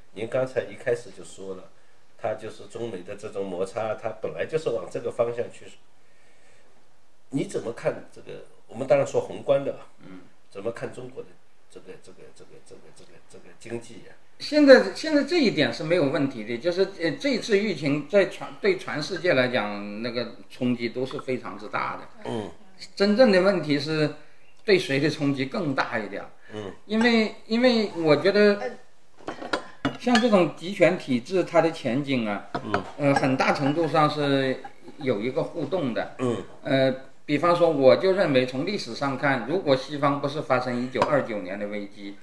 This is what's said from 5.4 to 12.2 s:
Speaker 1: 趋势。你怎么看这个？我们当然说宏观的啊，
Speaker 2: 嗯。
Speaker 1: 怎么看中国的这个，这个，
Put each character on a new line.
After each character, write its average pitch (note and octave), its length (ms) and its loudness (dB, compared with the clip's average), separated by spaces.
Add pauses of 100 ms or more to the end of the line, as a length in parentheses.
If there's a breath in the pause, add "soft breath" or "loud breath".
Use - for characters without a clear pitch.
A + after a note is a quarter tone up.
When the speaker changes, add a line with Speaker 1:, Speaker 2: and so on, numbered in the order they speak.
Speaker 1:
趋 - 140 -16
势。 - 60 -14 (1600 soft breath)
你 D3+ 140 0
怎 - 180 -6
么 A#2 100 -6
看 - 400 -4
这 - 80 -14
个？ - 200 -12 (260)
我 G#2 80 -14
们 A#2+ 100 -4
当 C#3+ 140 6
然 C3+ 80 4
说 B2+ 140 0
宏 G2 240 -4
观 C#3 200 4
的 - 100 -2
啊， - 120 -14 (180)
Speaker 2:
嗯。 F#2 180 -14 (280)
Speaker 1:
怎 G2 100 -12
么 A2+ 120 -4
看 A#2 200 -8
中 - 160 -12
国 - 140 -12
的 - 60 -14 (420)
这 - 80 -16
个， F2+ 140 -14 (100)
这 - 100 -16
个， F#2 60 -18 (160)